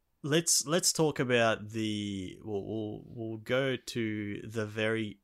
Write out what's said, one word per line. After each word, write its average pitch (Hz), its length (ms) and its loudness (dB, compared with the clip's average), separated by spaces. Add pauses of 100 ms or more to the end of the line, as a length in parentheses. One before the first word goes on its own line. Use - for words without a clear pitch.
(220)
let's, 165 440 2
let's 175 260 2
talk 151 260 2
about 113 520 4
the, 104 720 -2
we'll, 104 220 -4
we'll, 107 420 -6
we'll 113 320 -8
go 131 380 0
to 107 720 -4
the 110 160 -4
very 110 600 -2